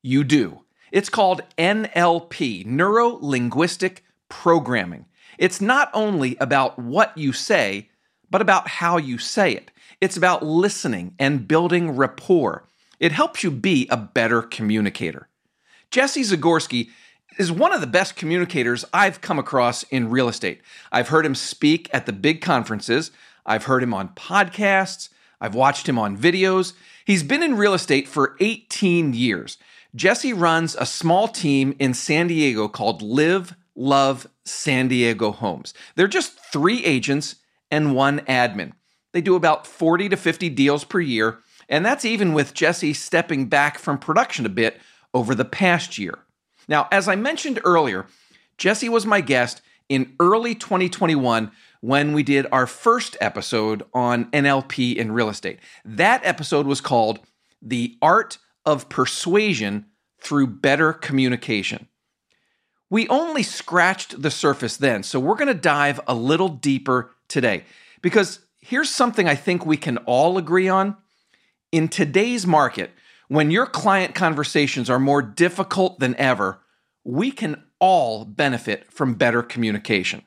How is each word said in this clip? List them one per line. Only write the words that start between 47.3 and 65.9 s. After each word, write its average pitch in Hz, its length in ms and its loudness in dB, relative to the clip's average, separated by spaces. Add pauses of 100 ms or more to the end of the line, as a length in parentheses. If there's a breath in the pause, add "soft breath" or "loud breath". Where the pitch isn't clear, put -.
earlier, 135 420 2 (500 soft breath)
Jesse 214 320 -2
was 233 160 0
my 208 160 2
guest 123 400 0 (280 soft breath)
in 131 320 -2
early 220 340 2
twenty 185 340 -2
twenty-one 127 600 0 (320 soft breath)
when 143 300 0
we 151 100 2
did 139 280 2
our 127 160 2
first - 540 -2
episode 107 600 -2 (100)
on 120 400 0
N 143 140 2
L 139 160 2
P 123 340 -2
in 110 160 -4
real 113 160 0
estate. 98 300 -8 (260 loud breath)
That 175 400 0
episode 151 420 0
was 139 140 -2
called 113 400 0 (400)
The 120 400 -6
Art 180 380 2 (260)
of 147 240 0
Persuasion 127 960 -2 (340)
Through 143 260 0
Better 139 460 0
Communication. 123 960 -4 (1000)
We 220 200 0
only 302 340 0
scratched - 800 -2
the 147 80 0
surface 135 460 -2
then, 120 260 0
so - 160 -4
we're 147 160 0
gonna 277 200 0
dive 143 520 0